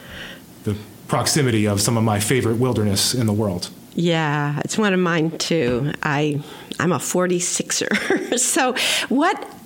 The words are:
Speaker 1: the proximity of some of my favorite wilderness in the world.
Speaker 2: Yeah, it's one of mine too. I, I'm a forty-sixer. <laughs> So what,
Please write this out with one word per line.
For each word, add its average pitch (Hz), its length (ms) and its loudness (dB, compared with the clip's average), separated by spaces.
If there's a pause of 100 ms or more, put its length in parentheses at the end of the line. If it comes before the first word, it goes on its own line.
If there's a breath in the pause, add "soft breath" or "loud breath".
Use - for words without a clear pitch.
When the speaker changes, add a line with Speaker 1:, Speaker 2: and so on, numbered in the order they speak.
(640 loud breath)
Speaker 1:
the 101 120 -2 (320)
proximity 120 580 2
of 101 140 2
some 117 160 2
of 110 80 2
my 104 160 2
favorite 117 360 2
wilderness 113 580 2
in 120 120 0
the 107 60 2
world. 101 360 0 (260)
Speaker 2:
Yeah, 151 680 0
it's - 140 -4
one 208 160 2
of 185 60 2
mine 165 380 2
too. 131 540 0 (120)
I, 151 360 0 (380 loud breath)
I'm 170 140 2
a 143 80 0
forty-sixer. - 920 -2
<laughs> 370 460 0
So 254 360 2 (340 loud breath)
what, 311 360 0 (220)